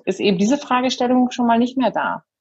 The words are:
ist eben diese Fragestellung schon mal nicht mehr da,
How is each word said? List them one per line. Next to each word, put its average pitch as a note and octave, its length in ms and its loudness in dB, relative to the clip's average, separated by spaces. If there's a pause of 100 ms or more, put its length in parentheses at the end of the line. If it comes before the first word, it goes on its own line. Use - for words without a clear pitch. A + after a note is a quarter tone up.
ist - 160 -4
eben G3 180 2
diese G#3+ 180 2
Fragestellung B3+ 760 0
schon A#3+ 160 -2
mal A#3 100 2
nicht B3 180 0
mehr B3 140 0
da, B2+ 320 -4 (180)